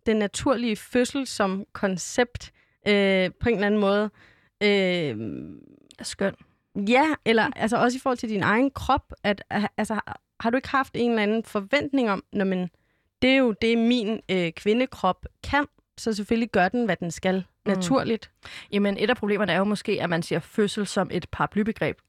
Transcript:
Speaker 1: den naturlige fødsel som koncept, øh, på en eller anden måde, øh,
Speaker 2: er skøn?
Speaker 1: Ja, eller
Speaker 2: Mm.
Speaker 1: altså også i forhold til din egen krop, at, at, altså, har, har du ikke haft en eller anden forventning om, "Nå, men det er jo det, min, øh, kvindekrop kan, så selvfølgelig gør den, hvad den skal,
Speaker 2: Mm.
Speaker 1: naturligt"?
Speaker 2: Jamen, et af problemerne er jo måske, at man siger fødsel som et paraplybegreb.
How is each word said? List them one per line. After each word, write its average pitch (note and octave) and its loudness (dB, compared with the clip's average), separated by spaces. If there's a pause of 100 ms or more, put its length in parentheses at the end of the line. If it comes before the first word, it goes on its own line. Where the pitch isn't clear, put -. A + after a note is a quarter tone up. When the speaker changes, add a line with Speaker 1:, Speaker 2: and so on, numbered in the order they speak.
Speaker 1:
den A3 2
naturlige A3 0
fødsel B3+ -2
som G3 -2
koncept, - -2 (360)
øh, G3 4 (100)
på A#3+ 0
en A#3 2
eller G3 0
anden G#3 2
måde, G3+ 2 (540)
øh, F3+ 2 (840)
Speaker 2:
er - -14
skøn? - -4 (540)
Speaker 1:
Ja, B3+ 4 (200)
eller A3 4
Speaker 2:
Mm. - -6
Speaker 1:
altså A3+ 0
også B3 2
i - -14
forhold B3 0
til A3+ -6
din G3+ -2
egen A#3 2
krop, - -2 (100)
at, G3+ -2
at, G#3 -2
altså, G#3+ -2
har, - -8 (200)
har A3+ -2
du A#3 2
ikke C4 -4
haft C4 -2
en A#3+ 0
eller G#3+ 2
anden G#3+ 0
forventning B3+ -2
om, G3 -4 (100)
"Nå, G3+ 0
men F#3 -2 (520)
det B3+ 6
er C4+ 6
jo B3+ 4 (100)
det, A3+ 2
min, A3+ 2 (120)
øh, F3+ 0
kvindekrop G#3+ 0 (180)
kan, C#4+ 0 (320)
så A3+ -4
selvfølgelig A3+ -2
gør F#3 4
den, A#3+ 0
hvad F3+ 0
den E3+ -6
skal, F#3 -2 (300)
Speaker 2:
Mm. G3+ 0
Speaker 1:
naturligt"? G3+ 0 (400)
Speaker 2:
Jamen, G3+ 2
et G#3+ 2
af B3 0
problemerne G3+ 0
er E3+ 2
jo F#3+ 2
måske, G#3 -2
at E3+ -2
man E3 0
siger E3 -2
fødsel G3+ -2
som F#3+ -2
et - -6
paraplybegreb. G3 -2 (120)